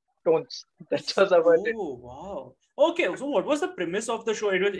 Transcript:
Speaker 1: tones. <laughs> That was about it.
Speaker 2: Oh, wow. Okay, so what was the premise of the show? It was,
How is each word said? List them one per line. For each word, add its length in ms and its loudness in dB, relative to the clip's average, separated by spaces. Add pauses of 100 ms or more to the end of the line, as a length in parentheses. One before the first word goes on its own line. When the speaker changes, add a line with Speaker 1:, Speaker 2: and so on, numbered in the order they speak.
(260)
Speaker 1:
tones. 400 0 (140)
<laughs> 120 -18
That 260 -4
was 140 4
about 360 6
it. 100 -4
Speaker 2:
Oh, 160 -6 (140)
wow. 480 -14 (340)
Okay, 260 -2
so 120 -8
what 180 0
was 160 0
the 80 -2
premise 400 -6
of 160 -4
the 80 -2
show? 160 -2
It 120 0
was, 180 0